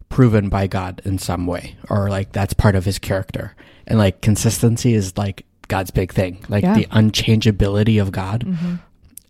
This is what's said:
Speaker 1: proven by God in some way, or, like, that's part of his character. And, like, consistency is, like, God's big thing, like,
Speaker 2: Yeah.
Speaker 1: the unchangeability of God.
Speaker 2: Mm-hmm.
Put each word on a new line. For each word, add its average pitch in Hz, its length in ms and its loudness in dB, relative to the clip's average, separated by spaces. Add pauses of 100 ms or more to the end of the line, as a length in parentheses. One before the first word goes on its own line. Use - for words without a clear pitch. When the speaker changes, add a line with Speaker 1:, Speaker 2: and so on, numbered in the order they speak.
Speaker 1:
proven 110 400 4
by 98 180 -2
God 90 380 -6
in 95 120 -2
some 87 300 -4
way, 87 280 -8 (140)
or, 101 200 0
like, 98 220 -4
that's 101 220 -2
part 101 220 4
of 92 100 -2
his 101 140 -2
character. - 560 -6 (320)
And, 117 100 0
like, 98 240 2
consistency 117 720 2
is, 98 240 -2
like, 101 280 -6 (220)
God's 95 240 -4
big 95 220 -2
thing, 92 340 -2
like, 101 160 0
Speaker 2:
Yeah. 190 120 4
Speaker 1:
the - 120 4
unchangeability 107 1120 2
of 95 100 0
God. 98 340 -4
Speaker 2:
Mm-hmm. 175 300 -4 (540)